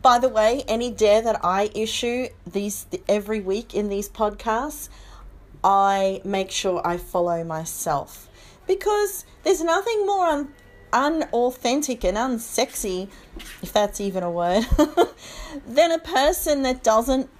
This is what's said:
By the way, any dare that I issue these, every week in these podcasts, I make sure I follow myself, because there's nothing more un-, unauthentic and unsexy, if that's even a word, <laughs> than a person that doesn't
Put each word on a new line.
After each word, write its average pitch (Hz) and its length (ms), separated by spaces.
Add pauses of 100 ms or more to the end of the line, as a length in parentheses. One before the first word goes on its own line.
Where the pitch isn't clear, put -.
By 247 160
the 247 120
way, 220 360
any 233 260
dare 208 300
that 226 220
I 196 320
issue 240 540 (180)
these, 202 380 (240)
every 208 320
week 196 340
in 208 140
these 202 180
podcasts, 220 800 (720)
I 196 640
make 196 280
sure 185 360
I 175 80
follow 175 480
myself, 160 880 (360)
because 415 600 (180)
there's 320 180
nothing 392 440
more 381 200
un-, 294 280 (400)
unauthentic 254 1120
and 185 100
unsexy, 220 920 (520)
if - 120
that's 208 260
even 190 240
a 175 80
word, 175 340 (520)
<laughs> - 500
than 311 240
a 330 80
person 302 640
that 254 200
doesn't 240 480 (100)